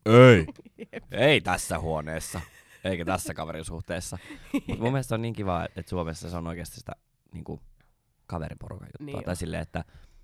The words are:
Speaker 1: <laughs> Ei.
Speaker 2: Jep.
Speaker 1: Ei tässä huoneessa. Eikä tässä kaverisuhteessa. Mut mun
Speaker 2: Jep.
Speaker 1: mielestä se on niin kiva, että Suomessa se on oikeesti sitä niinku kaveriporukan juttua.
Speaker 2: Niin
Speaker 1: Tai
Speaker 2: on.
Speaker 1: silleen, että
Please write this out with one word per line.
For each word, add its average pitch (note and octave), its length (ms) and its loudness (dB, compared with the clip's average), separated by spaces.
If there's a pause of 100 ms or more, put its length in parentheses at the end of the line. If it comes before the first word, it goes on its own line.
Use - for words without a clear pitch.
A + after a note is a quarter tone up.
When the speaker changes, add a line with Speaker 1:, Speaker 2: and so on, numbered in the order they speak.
Speaker 1:
<laughs> - 0 -
Ei. A#2 400 12 (320)
Speaker 2:
Jep. - 340 -14
Speaker 1:
Ei A#2 300 4
tässä F2+ 380 -2
huoneessa. D#2+ 640 -6 (420)
Eikä F2+ 220 -4
tässä F2+ 280 -4
kaverisuhteessa. E2 840 -10 (360)
Mut - 140 -4
mun - 100 -4
Speaker 2:
Jep. - 40 -6 (120)
Speaker 1:
mielestä C3+ 160 -4
se A#2 60 -2
on A2+ 60 -2
niin A#2 120 -4
kiva, F#2+ 320 -2 (100)
että F2 140 -12
Suomessa E2+ 400 -6
se F2 80 -8
on E2+ 100 -8
oikeesti E2 280 -10
sitä - 160 -16 (420)
niinku D#2+ 280 -12 (680)
kaveriporukan - 600 -12
juttua. - 180 -10
Speaker 2:
Niin - 200 -8
Speaker 1:
Tai - 60 -4
Speaker 2:
on. F2+ 40 -2
Speaker 1:
silleen, E2 260 -6
että E2 240 -8 (380)